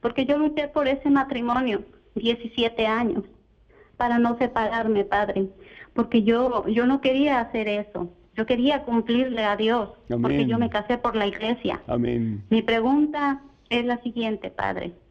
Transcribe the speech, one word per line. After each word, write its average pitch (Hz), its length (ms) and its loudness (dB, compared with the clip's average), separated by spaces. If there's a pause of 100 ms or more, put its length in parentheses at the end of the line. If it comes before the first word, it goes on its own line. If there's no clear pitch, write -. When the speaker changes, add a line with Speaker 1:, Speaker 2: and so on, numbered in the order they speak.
Speaker 1:
porque 247 260 -2
yo 285 120 2
luché 302 300 0
por 294 200 0
ese 277 220 -2
matrimonio 254 720 0 (320)
diecisiete 226 720 -2
años 220 380 0 (720)
para 240 220 2
no 240 200 2
separarme, 226 680 0
Padre, 202 440 0 (460)
porque 226 280 2
yo, 233 460 2
yo 233 180 2
no 269 140 2
quería 269 400 2
hacer 226 280 -4
eso. 208 420 -6 (240)
Yo 220 120 -2
quería 269 380 2
cumplirle 233 600 0
a 208 120 2
Dios, 220 340 0 (180)
porque 123 280 2
Speaker 2:
Amén. 139 120 2
Speaker 1:
yo 117 100 0
me 117 120 0
casé 208 280 -2
por 233 180 -2
la 208 100 2
iglesia. 220 600 -4
Speaker 2:
Amén. 120 600 -2
Speaker 1:
Mi 226 140 4
pregunta 277 800 0 (260)
es 233 160 -2
la 240 180 0
siguiente, 220 480 -4
Padre. 196 420 -4 (180)